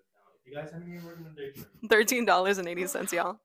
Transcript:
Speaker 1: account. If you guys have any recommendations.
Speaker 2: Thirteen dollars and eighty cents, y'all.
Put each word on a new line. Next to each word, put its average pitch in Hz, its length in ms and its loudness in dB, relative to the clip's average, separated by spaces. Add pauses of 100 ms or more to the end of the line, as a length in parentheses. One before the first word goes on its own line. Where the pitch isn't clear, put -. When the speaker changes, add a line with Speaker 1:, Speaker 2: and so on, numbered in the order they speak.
(100)
Speaker 1:
account. - 300 -20
If - 100 -20
you 139 60 -16
guys 156 160 -10
have 170 100 -14
any 175 160 -14
recommendations. 160 680 -16 (220)
Speaker 2:
Thirteen 233 360 4
dollars 190 340 4
and 180 100 -4
eighty 175 180 -4
cents, - 260 -6
y'all. 175 320 -2